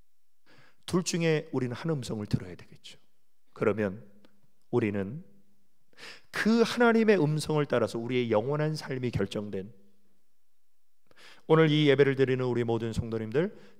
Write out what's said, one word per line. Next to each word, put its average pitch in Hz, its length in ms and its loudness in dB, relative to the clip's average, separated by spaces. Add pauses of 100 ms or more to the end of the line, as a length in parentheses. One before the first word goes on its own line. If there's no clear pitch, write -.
(880)
둘 180 160 0
중에 165 480 0
우리는 123 240 -2
한 165 160 -4
음성을 117 340 -6
들어야 92 300 -4
되겠죠. - 420 -20 (560)
그러면 104 500 0 (680)
우리는 110 520 -2 (1080)
그 226 320 2
하나님의 220 600 2
음성을 151 440 0
따라서 117 320 0
우리의 120 320 -2
영원한 147 440 0
삶이 131 360 -6
결정된 101 600 -6 (1800)
오늘 160 160 6
이 151 200 4
예배를 135 260 6
드리는 127 300 0
우리 120 180 0
모든 117 300 -2
성도님들, 113 600 -4 (260)